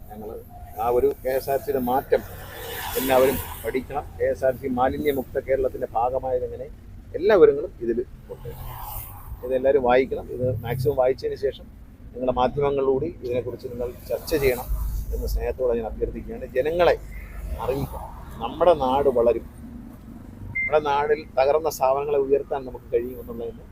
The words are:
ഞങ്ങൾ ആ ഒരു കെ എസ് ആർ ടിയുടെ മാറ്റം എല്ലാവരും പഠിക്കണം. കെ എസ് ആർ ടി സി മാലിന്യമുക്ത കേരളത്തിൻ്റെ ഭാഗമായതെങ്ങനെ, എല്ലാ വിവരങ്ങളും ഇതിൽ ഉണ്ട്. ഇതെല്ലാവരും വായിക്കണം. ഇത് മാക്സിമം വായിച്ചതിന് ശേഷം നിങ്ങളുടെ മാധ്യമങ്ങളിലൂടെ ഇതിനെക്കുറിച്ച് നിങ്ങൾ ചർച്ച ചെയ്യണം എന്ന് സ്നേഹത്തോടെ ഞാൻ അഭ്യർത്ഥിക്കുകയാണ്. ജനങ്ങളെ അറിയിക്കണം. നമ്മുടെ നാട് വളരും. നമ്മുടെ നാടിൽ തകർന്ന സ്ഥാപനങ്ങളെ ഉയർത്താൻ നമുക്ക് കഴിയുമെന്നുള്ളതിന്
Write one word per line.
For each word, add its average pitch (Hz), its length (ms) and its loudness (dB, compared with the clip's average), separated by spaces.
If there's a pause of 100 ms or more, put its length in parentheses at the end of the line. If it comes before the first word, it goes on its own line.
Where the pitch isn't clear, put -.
(120)
ഞങ്ങൾ 107 180 -12 (540)
ആ - 20 0 (120)
ഒരു 123 120 4 (140)
കെ 127 160 -2
എസ് 127 140 -6
ആർ 131 120 2
ടിയുടെ 135 240 -2
മാറ്റം 131 320 2 (800)
എല്ലാവരും 131 380 6 (260)
പഠിക്കണം. 131 420 -4 (140)
കെ 120 140 2
എസ് 123 140 -4
ആർ 131 80 4
ടി 120 80 -12
സി 135 60 -4 (100)
മാലിന്യമുക്ത 139 680 0
കേരളത്തിൻ്റെ 131 400 0 (100)
ഭാഗമായതെങ്ങനെ, 127 720 -2 (500)
എല്ലാ 202 220 4
വിവരങ്ങളും 147 320 8 (120)
ഇതിൽ 113 140 0 (360)
ഉണ്ട്. - 160 -12 (960)
ഇതെല്ലാവരും 131 420 6
വായിക്കണം. 135 460 4
ഇത് 123 120 -2 (180)
മാക്സിമം 131 380 0
വായിച്ചതിന് 135 440 2
ശേഷം - 200 -2 (460)
നിങ്ങളുടെ 127 280 0
മാധ്യമങ്ങളിലൂടെ 135 720 2 (140)
ഇതിനെക്കുറിച്ച് 123 500 -4
നിങ്ങൾ 120 140 -6 (220)
ചർച്ച - 220 -4 (120)
ചെയ്യണം 123 240 2 (460)
എന്ന് 117 200 -4
സ്നേഹത്തോടെ 120 460 0
ഞാൻ 113 120 -4
അഭ്യർത്ഥിക്കുകയാണ്. 113 540 -6 (120)
ജനങ്ങളെ 156 380 4 (680)
അറിയിക്കണം. 135 460 -4 (340)
നമ്മുടെ 160 300 4 (120)
നാട് 135 320 4
വളരും. 117 280 2 (1080)
നമ്മുടെ - 380 2
നാടിൽ 147 320 2 (180)
തകർന്ന 151 380 4
സ്ഥാപനങ്ങളെ 139 480 2
ഉയർത്താൻ 139 440 0
നമുക്ക് 123 240 -14
കഴിയുമെന്നുള്ളതിന് 120 800 -6